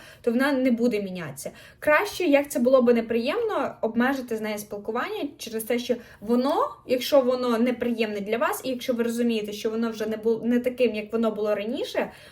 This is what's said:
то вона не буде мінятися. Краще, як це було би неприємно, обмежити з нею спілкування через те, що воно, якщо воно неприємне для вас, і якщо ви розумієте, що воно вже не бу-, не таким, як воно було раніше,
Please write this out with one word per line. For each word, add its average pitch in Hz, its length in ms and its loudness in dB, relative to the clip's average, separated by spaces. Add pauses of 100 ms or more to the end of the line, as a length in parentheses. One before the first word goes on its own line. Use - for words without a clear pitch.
(220)
то 240 80 0
вона 269 220 2
не 262 180 2
буде 226 320 2
мінятися. 180 480 -8 (280)
Краще, 349 460 2
як 285 260 4
це 302 80 -4
було 254 240 6
би 240 120 6
неприємно, 254 840 0
обмежити 240 560 0
з 214 40 -8
нею 214 180 -4
спілкування 254 720 -6 (100)
через 220 260 -8
те, 240 140 0
що 240 160 -2 (260)
воно, 254 480 2 (180)
якщо 262 340 4
воно 247 380 2
неприємне 233 600 0
для 214 180 -2
вас, 349 260 0
і 262 40 -4
якщо 254 240 -2
ви 233 100 0
розумієте, 233 500 -2
що 220 180 -4
воно 226 200 -2
вже 214 160 -6
не 220 100 -2
бу-, 226 280 0
не 240 160 2
таким, 247 340 0
як 208 180 -6
воно 226 180 2
було 208 240 -2
раніше, 240 560 -4 (220)